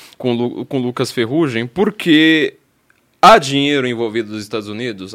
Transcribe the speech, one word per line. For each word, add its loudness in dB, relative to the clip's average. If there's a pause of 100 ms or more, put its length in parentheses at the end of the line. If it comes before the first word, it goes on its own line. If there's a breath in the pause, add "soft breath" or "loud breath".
(180 loud breath)
com -2
Lu-, -4
com -6
Lucas -4
Ferrugem, -2
porque 2 (680)
há 8
dinheiro 0
envolvido -4
dos -8
Estados -8
Unidos? -10